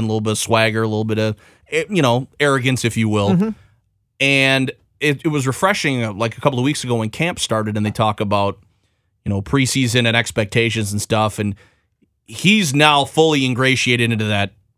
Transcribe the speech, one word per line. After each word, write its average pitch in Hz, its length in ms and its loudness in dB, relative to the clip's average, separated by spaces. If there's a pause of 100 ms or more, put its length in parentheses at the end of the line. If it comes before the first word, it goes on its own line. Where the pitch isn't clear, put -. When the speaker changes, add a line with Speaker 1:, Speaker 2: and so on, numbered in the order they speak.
Speaker 1:
a - 20 -2
little 110 140 -2
bit 107 100 -2
of 107 60 -2
swagger, 110 460 0
a 113 40 -2
little 107 160 -2
bit 110 160 -2
of, 107 160 -2 (340)
eh, 160 200 -2
you 196 120 0
know, 127 260 0 (120)
arrogance, 135 460 0
if 113 120 -2
you 110 100 2
will. 104 240 0
Speaker 2:
Mm-hmm. 190 180 2 (680)
Speaker 1:
And 135 520 2 (280)
it, 143 240 0
it 165 60 -2
was 143 180 -2
refreshing, 139 560 0
uh, 110 100 -4
like, 110 240 -4
a - 40 -16
couple 123 180 0
of 123 60 0
weeks 143 180 -2
ago 123 120 -2
when 110 140 -2
camp 165 300 -4
started 107 380 -2
and 104 80 0
they 104 60 -2
talk 107 280 0
about, 101 400 -2 (680)
you - 40 -4
know, 98 120 -2
preseason 123 680 0
and 113 80 2
expectations 113 760 0
and 104 100 -4
stuff. 107 380 0
And 101 160 -2 (720)
he's 165 480 2
now 147 320 4
fully 151 400 2
ingratiated 123 680 0
into 110 140 -2
that 101 280 -2 (240)